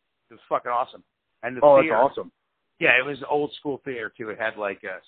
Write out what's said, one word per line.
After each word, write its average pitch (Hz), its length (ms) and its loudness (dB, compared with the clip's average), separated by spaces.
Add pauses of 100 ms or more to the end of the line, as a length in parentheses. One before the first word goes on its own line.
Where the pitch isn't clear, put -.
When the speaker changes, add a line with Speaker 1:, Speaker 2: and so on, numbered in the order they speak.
(300)
Speaker 1:
It 117 40 -20
was 107 160 -20
fucking 127 220 -4
awesome. 120 320 -4 (400)
And 123 120 -8
the 123 80 -2
Speaker 2:
Oh, 143 140 10
that's 135 80 4
Speaker 1:
theater, 160 120 0
Speaker 2:
awesome. 113 340 0 (480)
Speaker 1:
yeah, 131 200 4
it 131 60 -2
was 143 120 -8 (120)
old 147 300 -2
school 139 260 -8
theater 117 320 -8
too. 110 120 -10
It 98 100 -10
had, 110 180 -6
like, 101 260 -6
a, 95 240 -12